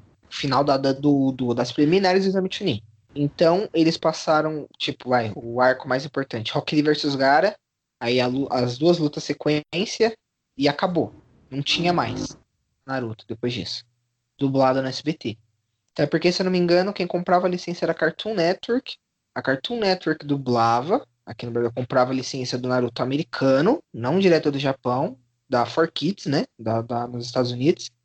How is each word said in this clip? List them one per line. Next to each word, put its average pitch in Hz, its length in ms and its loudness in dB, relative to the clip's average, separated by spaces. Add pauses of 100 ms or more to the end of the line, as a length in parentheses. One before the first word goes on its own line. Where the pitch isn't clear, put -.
(280)
Final 139 360 0
da, 143 120 4
da, 135 160 2
do, 139 400 2
do, 127 220 0
das 120 180 -2
preliminares 185 520 4
do 196 40 2
exame 190 220 0
Chunin. 151 320 -4 (320)
Então, 165 600 2
eles 160 240 4
passaram, 156 680 0 (120)
tipo, - 320 -8
vai, 120 260 2
o 117 240 -6
arco 127 260 2
mais 131 200 -2
importante, 123 460 -6
Rock - 220 -2
Lee 151 80 4
versus 147 320 0
Gaara, 143 400 4 (460)
aí 123 200 2
a 123 60 2
lu-, 127 240 -2
as 123 280 -2
duas 170 200 4
lutas 147 260 -2
sequência, 165 920 -2 (400)
e 135 120 0
acabou. 165 440 0 (380)
Não 135 120 -6
tinha 175 300 0
mais 110 440 -4 (500)
Naruto 123 420 -8
depois 120 240 -4
disso. 101 320 -8 (540)
Dublado 135 440 2
no 131 60 -4
S 131 160 -8
B 151 80 -2
T. 110 260 -8 (560)
Até 151 120 2
porque, 165 260 0
se 175 80 -4
eu 190 40 0
não 185 60 0
me 185 80 2
engano, 175 340 4
quem 180 140 -4
comprava 180 400 0
a 185 40 2
licença 175 340 -6
era 165 80 0
Cartoon 160 420 -2
Network. 196 600 -2 (380)
A - 80 -6
Cartoon 139 360 -2
Network 180 480 0
dublava, 127 800 2 (180)
aqui - 200 -12
no 120 80 -8
Brasil, 120 180 0
comprava 127 420 0
a - 20 -2
licença 127 420 -6
do 123 100 -6
Naruto 127 360 -2
americano, 139 760 0 (140)
não 123 260 -2
direto 165 320 4
do 139 80 -4
Japão, 135 600 -2 (300)
da 120 180 2
Four 160 260 0
Kids, 170 340 -4
né, 151 200 0 (120)
da, 113 220 -2
da, 120 260 -6
nos 120 200 -8
Estados 123 260 -2
Unidos. 131 380 0 (140)